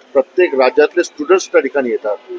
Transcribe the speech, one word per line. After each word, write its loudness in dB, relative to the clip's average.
प्रत्येक 0
राज्यातले 2
स्टुडंट्स -2
त्या 4
ठिकाणी -4
येतात, -4